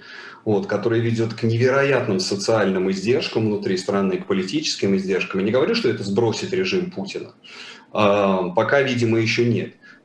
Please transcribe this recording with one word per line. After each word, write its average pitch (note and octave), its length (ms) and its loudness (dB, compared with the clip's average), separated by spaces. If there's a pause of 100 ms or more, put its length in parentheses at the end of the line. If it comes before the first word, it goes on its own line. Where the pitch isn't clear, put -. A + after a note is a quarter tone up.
(460)
вот, G2+ 220 0
который A2+ 320 0
ведет A2+ 340 0
к - 80 -6
невероятным A#2+ 760 2
социальным F#2+ 680 0
издержкам A2 580 0
внутри G2 300 0
страны, G2 420 0
к - 80 -8
политическим G2 720 -2
издержкам. F#2+ 440 -2
Я G2 60 0
не A2 40 0
говорю, D#3 240 2
что D3 140 0
это G2+ 160 -2
сбросит G2 500 0
режим F#2 380 -2
Путина. - 420 -10 (580)
А, G2 580 2
пока, C#3 320 2
видимо, A#2 360 2
еще A2+ 260 0
нет. G2 300 0 (300)